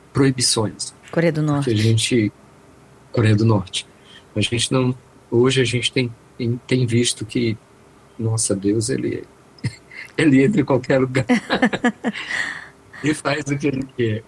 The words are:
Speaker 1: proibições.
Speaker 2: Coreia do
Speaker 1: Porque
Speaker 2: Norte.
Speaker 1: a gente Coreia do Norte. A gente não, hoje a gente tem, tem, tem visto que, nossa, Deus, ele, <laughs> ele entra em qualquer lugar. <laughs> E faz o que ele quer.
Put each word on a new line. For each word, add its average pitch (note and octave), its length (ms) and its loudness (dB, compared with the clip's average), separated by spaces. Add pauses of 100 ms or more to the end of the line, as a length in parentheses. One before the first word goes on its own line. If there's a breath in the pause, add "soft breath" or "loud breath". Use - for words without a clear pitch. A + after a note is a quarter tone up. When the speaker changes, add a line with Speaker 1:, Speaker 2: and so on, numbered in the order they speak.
(120)
Speaker 1:
proibições. B2+ 800 0 (160)
Speaker 2:
Coreia E3+ 220 2
do D3+ 100 -2
Speaker 1:
Porque D3+ 100 0
Speaker 2:
Norte. C#3 180 0
Speaker 1:
a G#2+ 60 2
gente A2+ 560 2 (800)
Coreia A2 220 4
do A2 100 2
Norte. G#2 400 0 (500 loud breath)
A G#2+ 40 0
gente A#2+ 320 -2
não, B2+ 220 2 (360)
hoje B2+ 300 4
a B2 40 4
gente A#2 280 -2
tem, A#2+ 200 -2 (240)
tem, B2 300 -4
tem B2+ 200 2
visto A#2 380 0
que, A2+ 320 -2 (640)
nossa, A2+ 360 -2
Deus, G2+ 360 0
ele, - 340 -4 (380)
<laughs> - 560 -10
ele C#3 260 6
entra C3 160 2
em C#3+ 40 2
qualquer C3 340 2
lugar. C3 300 0
<laughs> B3+ 60 2 (1700 loud breath)
E D3+ 100 2
faz D3 380 -4
o C#3+ 80 -2
que D3+ 80 -2
ele C3+ 200 -2 (120)
quer. A2 280 -2